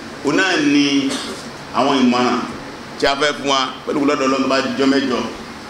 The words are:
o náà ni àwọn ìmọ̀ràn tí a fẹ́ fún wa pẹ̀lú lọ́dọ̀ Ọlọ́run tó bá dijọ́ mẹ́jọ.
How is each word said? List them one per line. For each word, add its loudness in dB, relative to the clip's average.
o 0
náà 2
ni 2
àwọn 4
ìmọ̀ràn 4
tí 2
a 4
fẹ́ 2
fún -6
wa 2
pẹ̀lú 0
lọ́dọ̀ 2
Ọlọ́run 2
tó 0
bá 2
dijọ́ 0
mẹ́jọ. 2